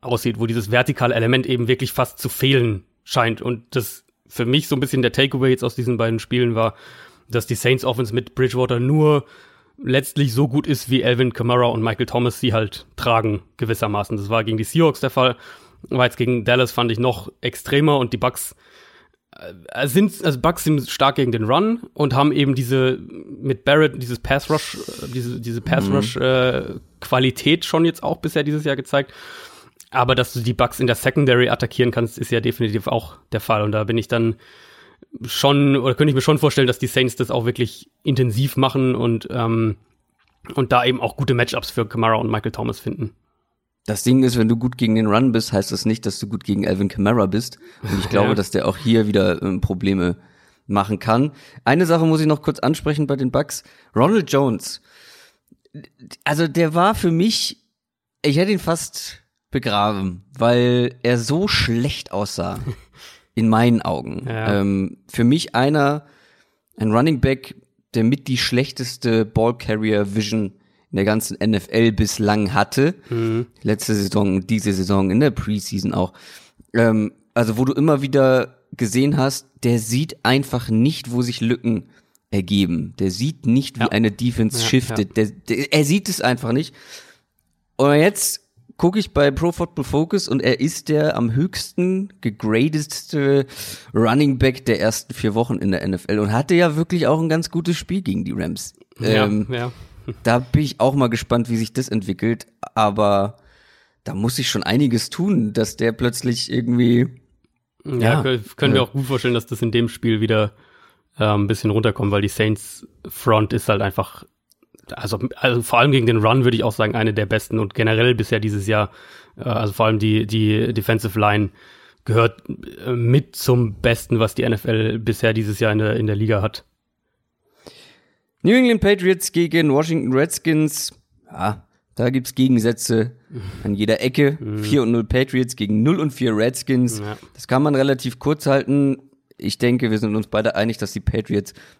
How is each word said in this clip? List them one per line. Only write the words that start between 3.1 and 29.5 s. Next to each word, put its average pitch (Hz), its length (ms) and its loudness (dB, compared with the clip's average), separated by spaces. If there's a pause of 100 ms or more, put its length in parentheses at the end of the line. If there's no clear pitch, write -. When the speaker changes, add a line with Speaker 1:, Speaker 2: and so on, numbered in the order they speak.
Speaker 1:
Und 120 220 -6 (120)
das - 280 -6 (220)
für - 200 -4
mich 139 220 0
so - 80 0
ein 127 40 -2
bisschen 131 220 0
der 120 100 0
Takeaway 135 380 0
jetzt 127 140 0
aus 120 100 -4
diesen 123 240 -4
beiden 113 220 0
Spielen 123 340 0
war, 113 200 0 (540)
dass 117 180 -2
die 120 80 -2
Saints 127 300 0
Offense 117 300 -4
mit 120 200 -6
Bridgewater 123 460 0
nur 147 460 2 (560)
letztlich 139 500 0
so 135 160 2
gut 139 180 -2
ist, - 220 -4
wie 131 160 2
Alvin 123 300 2
Kamara 123 320 2
und 113 160 0
Michael 113 240 -2
Thomas 120 340 -2
sie 120 140 0
halt 110 320 -4 (100)
tragen, 110 460 0 (160)
gewissermaßen. 107 580 -2
Das 101 140 -8
war 113 120 0
gegen 110 140 -2
die 107 80 -4
Seahawks 156 360 2
der 131 100 -2
Fall, 127 260 2 (540)
war 127 160 2
jetzt 117 100 -4
gegen 120 280 0
Dallas, 120 280 2
fand 117 180 0
ich, 113 80 -2
noch 120 320 -2 (120)
extremer 143 560 0
und 120 160 0
die - 20 -4
Bucks, - 400 -6 (1160)
äh, 135 140 -4
sind, 185 380 2
also 139 160 0
Bucks 170 240 0
sind 147 240 0
stark 135 280 0
gegen 127 140 2
den 113 140 -2
Run 202 360 2 (120)
und 139 220 0
haben 143 180 4
eben 139 220 2
diese, 127 440 0
mit - 680 -8
Barrett, 143 360 4
dieses 120 160 -8
Pass - 320 -2
Rush, - 260 -2 (260)
äh, - 100 -12
diese, 123 280 -6
diese 117 200 -6
Pass - 280 0
Speaker 2:
Mhm. - 60 2
Speaker 1:
Rush, 120 220 0
äh, 127 460 2 (380)
Qualität 131 640 0
schon 165 180 0
jetzt 165 180 -2
auch 165 140 -4
bisher 151 280 -4
dieses 151 200 -2
Jahr 139 120 -2
gezeigt. 139 360 -2 (800)